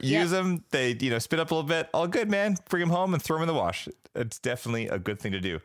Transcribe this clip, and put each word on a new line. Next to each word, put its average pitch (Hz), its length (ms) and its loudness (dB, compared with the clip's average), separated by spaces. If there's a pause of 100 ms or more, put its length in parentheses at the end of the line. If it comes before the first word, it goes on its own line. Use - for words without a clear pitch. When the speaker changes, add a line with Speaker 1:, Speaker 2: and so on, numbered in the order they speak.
Speaker 1:
Yep. 147 240 4
Speaker 2:
use 170 80 2
'em. 185 380 2
They, 127 280 2
you 131 120 2
know, 113 100 2
spit - 180 -2
up 160 140 0
a - 20 2
little 160 140 0
bit. 165 260 0
All 170 140 0
good, 220 200 0
man. 202 280 2 (120)
Bring 175 140 2
'em 170 80 2
home 185 240 2
and 147 80 0
throw 160 140 0
'em 160 60 0
in 165 60 0
the 165 60 0
wash. 92 320 0 (300)
It's 117 240 -6
definitely 117 480 -2
a 98 100 -2
good 101 220 -4
thing 107 120 -4
to 98 80 -2
do. 90 240 -2